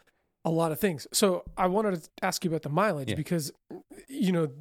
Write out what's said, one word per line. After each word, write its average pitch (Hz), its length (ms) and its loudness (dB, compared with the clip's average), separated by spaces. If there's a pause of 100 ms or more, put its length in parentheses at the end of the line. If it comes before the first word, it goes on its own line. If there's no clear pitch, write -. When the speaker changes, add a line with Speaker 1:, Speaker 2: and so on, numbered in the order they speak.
(440)
Speaker 1:
a 165 60 0
lot 165 200 2
of 151 80 -4
things. 180 340 -2
So 185 320 4 (120)
I 190 100 4
wanted 185 360 0
to - 80 -20 (120)
ask 190 220 -2
you 175 60 0
about 156 100 -2
the - 80 -8
mileage 151 400 0
Speaker 2:
Yeah. 107 60 0
Speaker 1:
because, 156 360 -2 (580)
you 262 240 0
know, 165 180 2 (100)